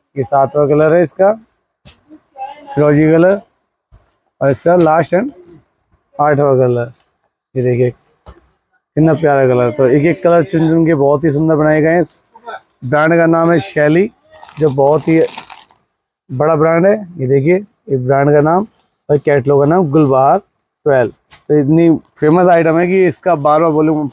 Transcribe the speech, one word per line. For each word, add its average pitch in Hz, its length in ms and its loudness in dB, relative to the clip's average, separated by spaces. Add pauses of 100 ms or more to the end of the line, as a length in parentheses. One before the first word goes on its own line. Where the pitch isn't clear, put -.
(160)
ये 135 80 -4
सातवां 139 440 0
कलर 151 280 2
है 180 60 2
इसका, 190 300 0 (1400)
फिरोजी 147 300 2
कलर, 170 360 2 (1000)
और 139 100 0
इसका 165 260 -2
last 165 380 0
and 240 160 -2 (840)
आठवां 143 420 0
कलर। 123 340 -2 (600)
ये 131 80 -4
देखिए, 123 280 0
कितना - 1200 -6
प्यारा 139 340 0
कलर। 123 220 0
तो 131 180 0
एक 143 180 2
एक 165 180 -2
कलर 170 180 2
चुन 160 260 -2
चुन 165 180 0
के 165 100 0
बहुत 143 280 0
ही 156 60 0
सुंदर 156 260 0
बनाए 151 260 0
गए 160 80 0
हैं। 175 100 0
इस - 160 -6 (680)
brand 151 320 0
का 165 100 2
नाम 165 260 0
है 170 80 0
Shelly, 156 500 0 (480)
जो 151 160 0
बहुत 143 340 0
ही 160 120 2 (1080)
बड़ा 147 260 -2
ब्रांड 165 300 0
है। 208 80 2 (240)
ये 131 100 -6
देखिए, 139 280 0
ये 196 420 -8
ब्रांड 139 340 0
का 147 100 4
नाम 175 240 0 (420)
और 147 100 0
कैटलॉग 143 440 0
का 143 60 2
नाम 170 220 0
गुलबहार 139 480 2
ट्वेल्व। - 720 -4 (360)
तो 151 120 2
इतनी 160 300 2 (260)
famous 175 340 2
item 165 280 2
है 175 80 0
कि 185 200 0
इसका 170 300 -2
बारहवाँ 151 340 0
वॉल्यूम 156 300 0
अब 143 120 -6